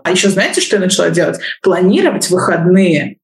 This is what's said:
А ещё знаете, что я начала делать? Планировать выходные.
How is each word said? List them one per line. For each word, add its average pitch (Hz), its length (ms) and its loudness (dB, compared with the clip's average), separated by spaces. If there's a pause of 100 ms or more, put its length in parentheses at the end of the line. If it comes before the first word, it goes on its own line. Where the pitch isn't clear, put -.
А 170 80 -2
ещё 190 180 2
знаете, 226 300 -2
что - 160 -2
я 196 60 0
начала 180 280 0
делать? 165 280 -2 (240)
Планировать 190 680 2
выходные. 175 920 0